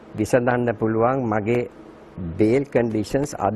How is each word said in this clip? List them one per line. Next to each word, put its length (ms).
විසඳන්න 600
පුළුවන් 480
මගේ 460
බේල් 300
කන්ඩිෂන්ස් 760
අත් 160